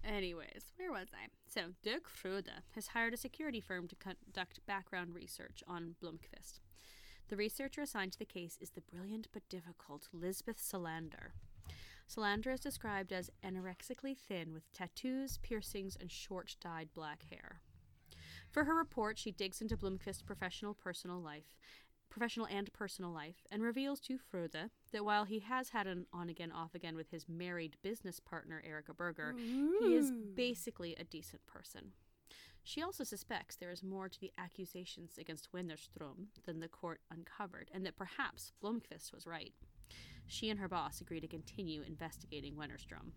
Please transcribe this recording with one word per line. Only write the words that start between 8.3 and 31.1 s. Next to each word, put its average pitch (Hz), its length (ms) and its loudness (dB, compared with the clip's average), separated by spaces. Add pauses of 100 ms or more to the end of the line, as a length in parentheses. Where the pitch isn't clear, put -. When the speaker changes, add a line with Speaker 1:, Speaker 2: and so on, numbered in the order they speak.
Speaker 1:
is 175 100 -8
the 170 100 -8
brilliant 196 520 -4
but - 160 -8
difficult 165 640 -8
Lisbeth 185 440 0
Salander. 165 760 -2 (760)
Salander 214 460 4
is 262 80 2
described 208 500 2
as 180 180 0 (160)
anorexically 185 720 -2
thin 165 360 -2
with 160 180 -10
tattoos, 254 680 0
piercings, 202 600 0
and 180 100 -6
short - 520 -4
dyed 160 340 -4
black 156 340 -6
hair. - 300 -10 (920)
For 294 140 8
her 294 120 8
report, 220 440 4
she 214 120 0
digs 190 300 0
into 220 160 4
Blomqvist's 190 460 0
professional, 208 500 -2
personal 180 480 -2
life, 151 340 -8 (540)
professional 226 380 2
and 202 260 2
personal 185 380 -2
life, 160 400 -6
and 208 100 2
reveals 269 380 4
to 262 180 -2
Frode 175 340 0 (400)
that 208 140 2
while 208 200 8
he 208 160 2
has 254 280 2
had 208 160 4
an 180 260 0
on-again, 170 400 -2
off-again 165 440 -2
with 160 160 -4
his 165 180 -6
married 170 540 0
business 196 360 0
partner, 160 460 -6
Erica 156 300 -6
Berger, 175 420 0
he 294 560 10
is 294 160 12
Speaker 2:
Ooh. 220 240 0
Speaker 1:
basically 226 600 2
a - 80 -6
decent - 420 -8